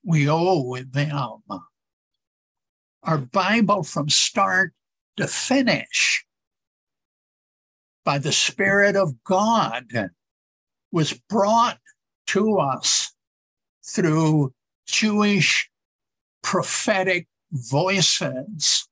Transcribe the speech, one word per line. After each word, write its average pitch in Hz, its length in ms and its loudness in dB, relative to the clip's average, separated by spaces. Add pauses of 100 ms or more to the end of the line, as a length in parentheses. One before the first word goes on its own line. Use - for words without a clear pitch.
we 147 260 2
owe 160 480 0
them 131 640 -6 (1600)
our 160 140 0
Bible 196 680 2
from 147 260 -4
start 190 640 0 (440)
to 185 100 -2
finish - 960 0 (1800)
by 143 140 0
the 139 120 -4
Spirit 196 640 2
of 165 280 -2
God 127 840 0 (840)
was 156 220 0 (160)
brought 220 480 2 (500)
to 208 320 2
us - 540 -2 (720)
through 156 680 0 (340)
Jewish 208 840 0 (760)
prophetic 185 840 -2 (240)
voices. 156 1400 -2